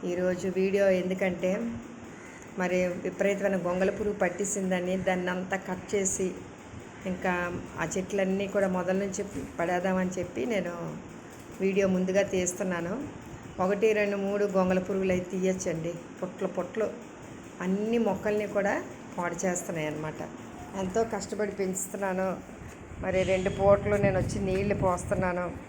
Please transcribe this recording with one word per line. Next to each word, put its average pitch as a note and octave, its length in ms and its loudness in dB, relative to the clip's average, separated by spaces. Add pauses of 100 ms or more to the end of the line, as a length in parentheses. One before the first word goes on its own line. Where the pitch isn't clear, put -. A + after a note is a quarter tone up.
ఈరోజు F3+ 520 0
వీడియో G3 340 6
ఎందుకంటే, F#3 680 2 (960)
మరి F3+ 280 2
విపరీతమైన F#3+ 720 0
గొంగళి F3+ 360 2
పురుగు G#3 220 0
పట్టేసిందని F#3 840 0
దాన్ని F#3 340 0
అంతా F#3 260 -2
కట్ F#3 380 -6
చేసి, F#3+ 400 0 (720)
ఇంకా F3+ 540 -2 (180)
ఆ D#3+ 100 -2 (100)
చెట్లన్నీ F#3+ 480 0
కూడా G3 220 2
మొదల F#3 300 2
నుంచి F#3+ 260 -2 (340)
పడేద్దామని F3+ 520 2
చెప్పి G#3+ 360 -4
నేను E3+ 520 -2 (640)
వీడియో G3 280 4
ముందుగా F#3 340 4
తీస్తున్నాను. F#3 840 0 (540)
ఒకటి, G3 300 4
రెండు, G#3 240 2
మూడు G3+ 280 2
గొంగళి F#3 360 4
పురుగులు F#3+ 320 2
అయితే F3+ 180 0
తీయచ్చండి. F3+ 640 0 (280)
పొట్లు F#3 260 -4
పొట్లు F#3+ 420 -2 (680)
అన్ని G#3 380 2
మొక్కల్ని G#3 480 2
కూడా G3+ 380 0 (340)
పాడు F3 160 0
చేస్తున్నాయి F3 520 0
అన్నమాట. D#3 360 -4 (560)
ఎంతో F#3+ 260 2
కష్టపడి G#3 480 -4
పెంచుతున్నాను. F#3+ 1080 -2 (400)
మరి F#3 220 2
రెండు F#3 280 2
పూటలు G3+ 460 6
నేను G3 240 4
వచ్చి F#3+ 200 -2
నీళ్లు G3 340 2
పోస్తున్నాను. F3+ 760 0 (160)